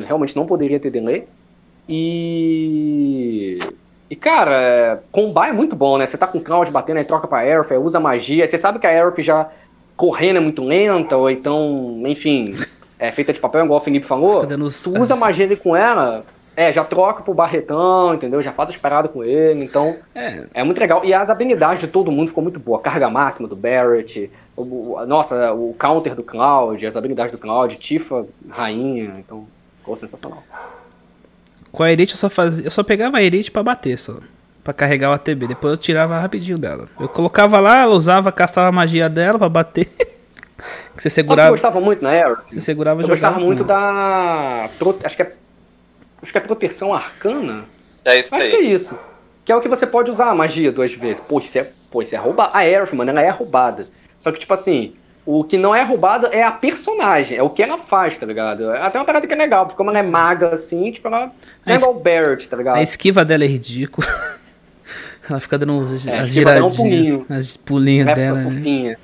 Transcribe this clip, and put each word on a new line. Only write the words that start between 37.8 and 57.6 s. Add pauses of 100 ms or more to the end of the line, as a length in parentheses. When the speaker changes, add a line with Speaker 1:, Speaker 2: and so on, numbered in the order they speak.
Speaker 2:
ela
usava,
castava
a
magia
dela
pra
bater.
<laughs> (840)
Que
você
Speaker 1:
Sabe
o
que
Speaker 2:
segurava
Speaker 1:
eu
gostava
muito
na
Aerith? (120)
Speaker 2:
Você
segurava
e
Speaker 1:
Eu
gostava
Speaker 2:
jogava
Speaker 1:
muito
Speaker 2:
com
ela.
Speaker 1:
da
pro-,
acho
que
é, (880)
acho
que
é
proteção
arcana? (400)
Speaker 3:
É
isso
Speaker 1:
Acho
Speaker 3:
aí.
Speaker 1:
que
é
isso. (480)
Que
é
o
que
você
pode
usar
a
magia
duas
vezes.
Pô,
isso
é, (220)
pô,
isso
é
roubado.
A
Aerith,
mano,
ela
é
roubada. (320)
Só
que,
tipo
assim, (320)
o
que
não
é
roubado
é
a
personagem,
é
o
que